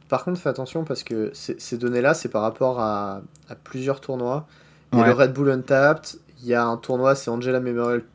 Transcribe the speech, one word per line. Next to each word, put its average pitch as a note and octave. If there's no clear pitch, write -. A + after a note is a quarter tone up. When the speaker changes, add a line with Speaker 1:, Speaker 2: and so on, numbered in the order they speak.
Speaker 1:
par B2+
contre, F3+
fais D#3+
attention C3
parce C#3
que A2
ces, -
ces -
données-là, B2
c'est D#3
par G#2+
rapport B2
à, G2+
à A#2+
plusieurs C3+
tournois. C3
Il B2
y -
a A2+
Speaker 2:
Ouais. A#2
Speaker 1:
le B2
Red C3
Bull C#3
Untapped, C3+
il A#2+
y A#2+
a A#2+
un A#2
tournoi, B2+
c'est C#3
Angela B2
Memorial A#2+